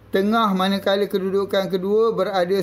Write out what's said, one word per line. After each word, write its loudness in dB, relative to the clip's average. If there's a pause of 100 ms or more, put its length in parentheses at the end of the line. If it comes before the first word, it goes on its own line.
(160)
tengah, 2
manakala 0
kedudukan -2
kedua 0
berada 0